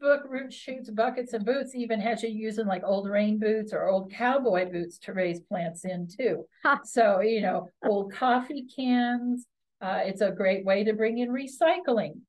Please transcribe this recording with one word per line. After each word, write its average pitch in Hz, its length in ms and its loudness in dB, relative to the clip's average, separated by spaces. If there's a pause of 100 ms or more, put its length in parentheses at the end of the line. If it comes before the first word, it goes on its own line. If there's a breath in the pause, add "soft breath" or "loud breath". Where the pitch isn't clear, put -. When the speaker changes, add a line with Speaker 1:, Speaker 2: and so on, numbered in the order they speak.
Speaker 1:
book, 277 260 4
Roots, 262 280 -10
Shoots, 254 340 -12
Buckets, 240 440 -2
and 208 120 -4
Boots, 262 300 -2
even 226 240 -2
has 220 240 -2
you 226 60 -4
using, 220 360 -4
like, 185 180 -2
old 196 240 0
rain 208 300 2
boots 214 340 0
or 170 160 0
old 190 240 0
cowboy 226 600 2
boots 170 280 -6
to 190 140 -10
raise 175 260 0
plants 170 460 -6
in 175 220 -6
too. 180 400 -2 (160)
Speaker 2:
Ha. 285 200 4
Speaker 1:
So, 208 360 4
you 214 220 2
know, 185 280 -2 (160)
old 202 260 2
coffee 254 540 0 (100)
cans, 247 680 0 (360)
uh, 190 220 -2
it's 196 180 -4
a 190 100 4
great 196 340 0
way 196 180 4
to 214 100 2
bring 220 260 0
in 240 100 0
recycling 269 1000 0